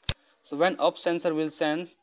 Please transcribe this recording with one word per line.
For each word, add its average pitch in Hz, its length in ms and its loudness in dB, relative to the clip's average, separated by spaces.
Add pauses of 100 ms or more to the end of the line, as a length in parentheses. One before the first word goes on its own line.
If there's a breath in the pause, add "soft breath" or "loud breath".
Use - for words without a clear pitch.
(420 loud breath)
So - 160 -10
when 170 220 0
up 165 180 2
sensor 170 360 0
will 156 160 -2
sense, 160 540 0